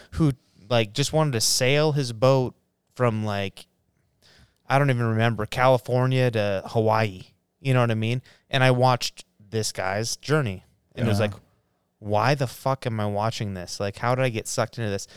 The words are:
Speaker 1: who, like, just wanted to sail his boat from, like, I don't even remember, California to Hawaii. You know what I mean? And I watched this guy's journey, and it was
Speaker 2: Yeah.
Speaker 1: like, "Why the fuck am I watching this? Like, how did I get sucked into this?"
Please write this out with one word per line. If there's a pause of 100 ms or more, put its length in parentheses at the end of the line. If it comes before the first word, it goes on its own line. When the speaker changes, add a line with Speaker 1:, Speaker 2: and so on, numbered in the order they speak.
(120)
Speaker 1:
who, (360)
like,
just
wanted
to
sail
his
boat (420)
from,
like, (1000)
I
don't
even
remember,
California
to
Hawaii. (380)
You
know
what
I
mean? (280)
And
I
watched (240)
this
guy's
journey, (320)
and
it
was
Speaker 2:
Yeah.
Speaker 1:
like, (640)
"Why
the
fuck
am
I
watching
this?
Like,
how
did
I
get
sucked
into
this?"